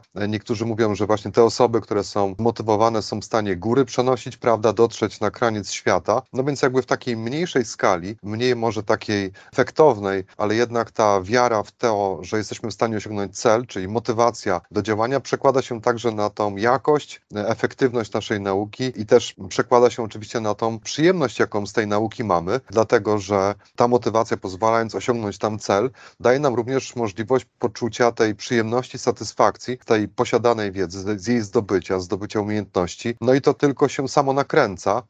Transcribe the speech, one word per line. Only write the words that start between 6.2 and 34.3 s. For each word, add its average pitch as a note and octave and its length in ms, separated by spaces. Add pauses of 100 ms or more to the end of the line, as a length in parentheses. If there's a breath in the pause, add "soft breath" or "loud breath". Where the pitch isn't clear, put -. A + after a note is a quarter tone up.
No B2+ 120
więc C#3+ 180
jakby C3 200
w - 40
takiej B2 300
mniejszej C3 480
skali, G2 580
mniej A#2 340
może A2+ 260
takiej G#2 500 (200 loud breath)
efektownej, G2+ 720 (120)
ale G#2 180
jednak A#2 360
ta G2+ 320
wiara A2+ 400
w - 100
to, - 160 (320)
że F2+ 160
jesteśmy G#2+ 340
w - 40
stanie A2+ 220
osiągnąć G2+ 420
cel, A#2 280
czyli F#2+ 220
motywacja A#2 500 (320)
do G2+ 120
działania, A2+ 380
przekłada C3+ 420
się A#2 180
także A#2 300
na G#2 200
tą G#2 260
jakość, C3 640 (160)
e, G#2 120
efektywność A2+ 640
naszej G#2+ 280
nauki G#2 600
i G#2 60
też - 280 (140)
przekłada B2 420
się A#2 120
oczywiście G#2+ 380
na G#2+ 140
tą A2+ 240
przyjemność, D#3 600
jaką G#2 280
z G2+ 60
tej A2 140
nauki G#2+ 380
mamy, F#2 360 (100)
dlatego G#2+ 480
że G2 360 (220 soft breath)
ta A#2+ 120
motywacja, A#2 480
pozwalając A2 580
osiągnąć G#2 440
tam G#2+ 200
cel, G#2+ 320 (300 loud breath)
daje A#2+ 180
nam C#3+ 160
również A#2+ 420
możliwość A#2 500 (120)
poczucia A#2 540
tej A2 220
przyjemności, A#2+ 640
satysfakcji, A#2 800
tej G#2+ 300
posiadanej A2+ 640
wiedzy, F#2+ 280
z, G2+ 200
z F2+ 60
jej A#2+ 140
zdobycia, G2+ 600
zdobycia G2+ 400
umiejętności. G2+ 800
No B2 140
i C#3 60
to C#3 140
tylko C#3+ 340
się C3+ 200
samo C#3 240